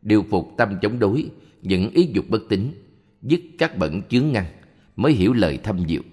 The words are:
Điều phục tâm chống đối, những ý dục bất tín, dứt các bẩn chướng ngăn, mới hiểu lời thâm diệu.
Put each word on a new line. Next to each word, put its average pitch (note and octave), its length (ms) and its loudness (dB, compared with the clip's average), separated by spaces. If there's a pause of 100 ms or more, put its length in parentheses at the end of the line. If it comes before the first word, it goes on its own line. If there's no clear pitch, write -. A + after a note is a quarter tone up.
Điều G#2+ 280 4
phục F2+ 260 -2
tâm G#2 260 0
chống A2 160 -2
đối, A2+ 280 0 (360)
những F#2 280 0
ý E3+ 220 4
dục G2 160 0
bất - 200 -2
tín, G#2+ 240 -2 (500)
dứt E3 180 0 (180)
các D#3+ 200 -2
bẩn E2+ 300 -4
chướng C3+ 240 2
ngăn, G#2 120 0 (520)
mới C#3 160 2
hiểu G#2+ 200 2
lời F2+ 300 0
thâm F2+ 260 -4
diệu. D#2+ 140 -2 (100)